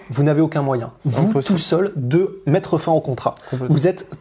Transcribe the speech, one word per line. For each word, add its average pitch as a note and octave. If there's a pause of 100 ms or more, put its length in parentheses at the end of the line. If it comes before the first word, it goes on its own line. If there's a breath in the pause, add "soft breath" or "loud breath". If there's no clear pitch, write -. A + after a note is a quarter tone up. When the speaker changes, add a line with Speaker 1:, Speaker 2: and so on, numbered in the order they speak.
Speaker 1:
vous C3+
n'avez D3+
aucun D3+
moyen, B2 (120)
vous, C#3
Speaker 2:
Impossible. G#3+
Speaker 1:
tout E3
seul, F#3
de D#3
mettre E3+
fin E3
au D#3
contrat. A#2+ (160 loud breath)
Speaker 2:
Complètement. B2+
Speaker 1:
Vous C3+
êtes F#3 (140)